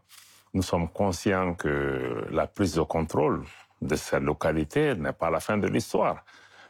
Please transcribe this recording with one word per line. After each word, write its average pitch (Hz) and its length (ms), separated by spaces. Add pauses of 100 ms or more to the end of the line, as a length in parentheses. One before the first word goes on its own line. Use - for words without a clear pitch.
(520)
nous 92 100
sommes 85 260
conscients 92 680
que 67 760
la 78 180
prise 92 260
de 80 80
contrôle 85 600 (360)
de - 140
ces 71 260
localités 80 760
n'est 71 160
pas 82 180
la 80 100
fin 107 160
de 98 120
l'histoire, 120 560 (460)